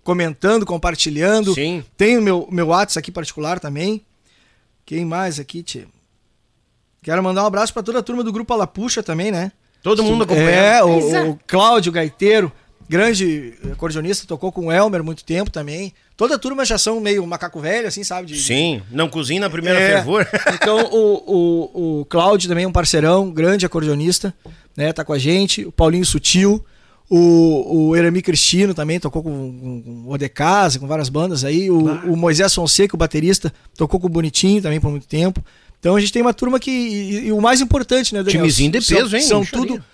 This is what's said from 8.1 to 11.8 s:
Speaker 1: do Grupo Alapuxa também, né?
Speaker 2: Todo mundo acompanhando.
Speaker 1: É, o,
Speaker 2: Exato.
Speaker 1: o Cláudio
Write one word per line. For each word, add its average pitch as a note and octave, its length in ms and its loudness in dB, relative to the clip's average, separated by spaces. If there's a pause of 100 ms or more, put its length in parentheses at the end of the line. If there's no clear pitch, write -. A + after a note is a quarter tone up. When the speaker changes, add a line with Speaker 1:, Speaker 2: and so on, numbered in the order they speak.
Speaker 1:
do A3 80 -4
Grupo A3+ 220 -4
Alapuxa G#3+ 480 -4
também, F3+ 300 -4
né? F#3 200 -4 (300)
Speaker 2:
Todo G#3+ 220 2
mundo A3 200 2
acompanhando. E3 280 2
Speaker 1:
É, G#3 320 6
o, E3+ 160 6
Speaker 2:
Exato. D#3 320 0
Speaker 1:
o D3 160 -8
Cláudio G3+ 440 4